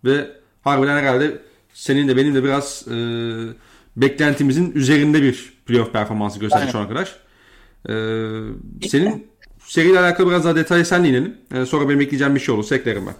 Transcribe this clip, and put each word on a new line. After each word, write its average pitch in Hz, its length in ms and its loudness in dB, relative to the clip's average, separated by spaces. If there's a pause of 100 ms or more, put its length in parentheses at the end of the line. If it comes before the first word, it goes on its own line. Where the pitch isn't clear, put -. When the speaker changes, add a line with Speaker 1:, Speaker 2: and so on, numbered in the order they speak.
Speaker 1:
Ve 143 280 0 (300)
harbiden 143 360 2
herhalde 139 440 0 (320)
senin 143 340 0
de 127 100 4
benim 139 180 2
de 131 80 2
biraz, 139 440 -2
e, 117 80 -8 (1000)
beklentimizin 139 760 2
üzerinde 151 500 4
bir 127 320 0 (120)
playoff 117 260 2
performansı 104 480 -4
gösterdi 107 220 0
Speaker 2:
Aynen. 135 100 -4
Speaker 1:
şu 117 80 -2
ana 101 80 -6
kadar. 160 320 -8 (720)
E, 110 960 -8
senin 196 400 0 (320)
seriyle 180 400 2
alakalı 180 280 2
biraz 175 180 0
daha 170 100 2
detaylı 170 300 2
senle 175 240 2
inelim. 135 280 0 (140)
E, 127 140 -4
sonra 143 240 -2
benim 143 120 2
ekleyeceğim 139 340 0
bir 135 40 2
şey 131 160 -2
olursa 107 200 -2
eklerim 101 320 -4
ben. 92 120 -12